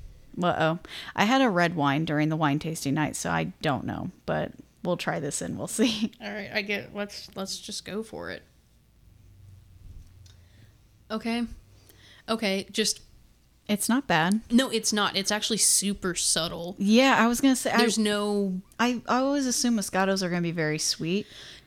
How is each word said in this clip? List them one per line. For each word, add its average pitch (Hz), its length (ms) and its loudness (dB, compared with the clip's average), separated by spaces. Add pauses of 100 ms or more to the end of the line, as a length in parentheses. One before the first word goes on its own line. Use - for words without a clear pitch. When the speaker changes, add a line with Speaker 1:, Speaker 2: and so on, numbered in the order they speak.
(400)
Speaker 1:
Uh-oh. 165 380 2 (380)
I - 80 2
had 254 160 4
a 262 80 6
red 175 280 2
wine 143 280 2
during 156 240 2
the 156 80 0
wine 151 220 2
tasting 160 360 -4
night, 151 220 0
so - 140 -4
I 165 140 0 (180)
don't - 220 -2
know. - 260 -6 (160)
But 156 260 -4 (320)
we'll 180 140 -2
try 170 200 -4
this 147 220 -6
and - 160 -6
we'll 143 100 -6
<laughs> - 0 -
see. 220 460 0 (100)
Speaker 2:
All 208 80 -10
right, 202 220 -10
I 214 100 -2
get, 202 320 -6
let's, 202 400 -8
let's 190 240 -8
just - 280 -12
go 202 160 -8
for 87 280 -12
it. - 120 -10 (2750)
Okay. 226 360 -2 (840)
Okay, 202 440 -2
just - 280 0 (680)
Speaker 1:
It's 208 200 0
not 247 200 0
bad. 180 320 4 (100)
Speaker 2:
No, 247 180 4
it's 220 240 0
not. 208 240 0
It's 196 140 -2
actually 208 280 0
super 190 580 2
subtle. 170 640 -2
Speaker 1:
Yeah, 226 380 6
I 226 120 6
was 240 120 2
gonna 269 160 6
say, - 140 -2
I - 80 2
Speaker 2:
There's 233 200 4
no 208 640 0 (200)
Speaker 1:
I, 240 280 0
I 240 100 2
always 277 280 0
assume 240 300 0
Moscatos 190 480 0
are 180 40 -2
gonna 175 140 0
be 170 80 -2
very 156 280 -2
sweet. 175 480 -2 (400)